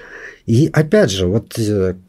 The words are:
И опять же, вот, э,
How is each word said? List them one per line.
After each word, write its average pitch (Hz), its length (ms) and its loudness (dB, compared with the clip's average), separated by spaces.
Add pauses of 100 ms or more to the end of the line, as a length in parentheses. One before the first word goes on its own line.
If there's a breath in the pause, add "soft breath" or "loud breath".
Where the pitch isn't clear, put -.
(480 loud breath)
И 135 260 2
опять 156 380 2
же, 92 160 -2
вот, 110 320 -4
э, 101 360 -2 (140)